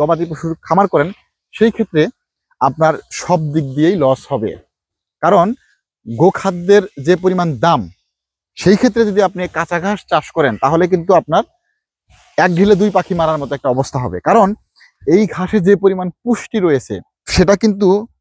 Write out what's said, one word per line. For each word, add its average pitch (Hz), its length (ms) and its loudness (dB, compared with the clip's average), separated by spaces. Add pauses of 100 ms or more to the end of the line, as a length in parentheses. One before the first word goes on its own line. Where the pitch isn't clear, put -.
গবাদি 160 280 0
পশুর 160 220 -8 (100)
খামার 190 260 0
করেন, 160 220 0 (440)
সেই 220 180 2
ক্ষেত্রে 180 300 -2 (600)
আপনার 156 320 2 (180)
সব - 280 -2 (140)
দিক 156 120 -2 (100)
দিয়েই 165 280 2
লস 131 180 0 (100)
হবে। 110 200 -4 (720)
কারণ 175 220 4 (600)
গোখাদ্যের 180 760 0 (140)
যে 147 180 0
পরিমাণ 180 320 0 (100)
দাম, 123 320 0 (680)
সেই 196 180 2
ক্ষেত্রে 233 300 2
যদি 208 160 0
আপনি 185 260 -2
কাঁচা 170 320 -4
ঘাস 196 200 -4 (100)
চাষ 156 220 -2
করেন, 131 260 0
তাহলে 160 300 2
কিন্তু 180 260 0
আপনার 170 300 2 (960)
এক 180 140 2
ঢিলে 196 240 4
দুই 202 140 2
পাখি 180 240 -2
মারার 160 240 0
মতো 139 180 -6
একটা 139 140 -4
অবস্থা 127 300 -2
হবে। 90 200 -6
কারণ 190 280 2 (600)
এই 190 200 4
ঘাসে 185 320 -2
যে 190 160 4
পরিমাণ 190 340 0
পুষ্টি - 500 -4
রয়েছে, 143 360 0 (300)
সেটা 190 300 2
কিন্তু 202 520 0 (140)